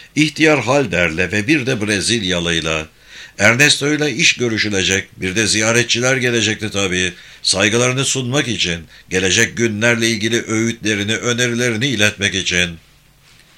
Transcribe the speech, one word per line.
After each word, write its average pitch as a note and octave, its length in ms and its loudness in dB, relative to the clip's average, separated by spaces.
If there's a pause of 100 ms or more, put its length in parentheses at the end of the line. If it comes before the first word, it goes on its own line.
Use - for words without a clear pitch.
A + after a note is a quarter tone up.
(160)
İhtiyar D3+ 480 2
Halder'le F2+ 680 0
ve G#2 160 -2
bir C#3+ 180 0
de A2 220 -2
Brezilyalıyla. E2+ 1000 -2 (500)
Ernesto'yla C#3+ 720 2
iş C#3+ 240 2
görüşülecek, G2+ 720 0 (100)
bir F#2 180 -4
de A2 120 2
ziyaretçiler A#2 720 2
gelecekti A2 540 0
tabii. F#2 420 -2 (280)
Saygılarını A#2+ 640 2
sunmak C3 420 -2
için, F2 320 -4 (300)
gelecek F#2+ 480 2
günlerle A2+ 520 0
ilgili A2+ 380 -2
öğütlerini, A2 680 -2
önerilerini A#2+ 720 -2
iletmek G2+ 480 0
için. F2+ 340 0 (880)